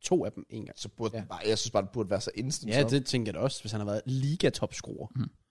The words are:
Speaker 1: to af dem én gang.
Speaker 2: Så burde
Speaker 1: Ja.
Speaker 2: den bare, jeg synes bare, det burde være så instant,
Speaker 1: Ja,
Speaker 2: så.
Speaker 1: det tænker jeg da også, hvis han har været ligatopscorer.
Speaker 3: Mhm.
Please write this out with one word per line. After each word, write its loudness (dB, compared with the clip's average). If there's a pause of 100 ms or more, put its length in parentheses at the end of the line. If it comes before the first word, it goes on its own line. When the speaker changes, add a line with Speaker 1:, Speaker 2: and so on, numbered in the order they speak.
Speaker 1:
to 4
af -2
dem -12
én -6
gang. -14
Speaker 2:
Så -8
burde -2
Speaker 1:
Ja. -4
Speaker 2:
den -8
bare, -10
jeg 4
synes -2
bare, 4
det -4
burde -2
være 2
så -6
instant, -4
Speaker 1:
Ja, 6
Speaker 2:
så. -
Speaker 1:
det 0
tænker 0
jeg -2
da -6
også, -2
hvis -6
han 0
har -2
været 0
ligatopscorer. 0
Speaker 3:
Mhm. -2 (200)